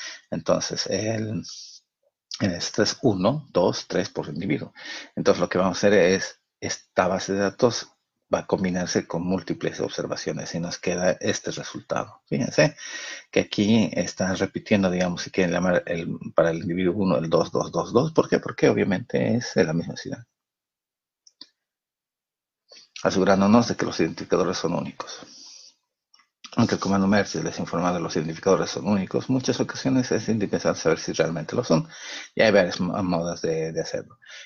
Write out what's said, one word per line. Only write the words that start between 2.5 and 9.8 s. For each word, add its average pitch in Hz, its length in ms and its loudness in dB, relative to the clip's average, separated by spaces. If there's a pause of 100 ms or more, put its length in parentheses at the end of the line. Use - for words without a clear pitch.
este 87 320 -2
es - 180 -2
uno, 113 500 2
dos, 92 360 2
tres 90 220 -2
por - 200 -8
individuo. - 440 -4 (420)
Entonces, - 260 2
lo 87 80 -2
que - 80 0
vamos 90 200 2
a 107 100 2
hacer 101 60 6
es, 92 460 4 (200)
esta - 480 -2
base 92 260 -2
de 98 60 0
datos 101 480 0 (440)
va - 80 2
a - 60 -10
combinarse 92 640 0
con 85 160 -4
múltiples 90 560 -4
observaciones - 720 -6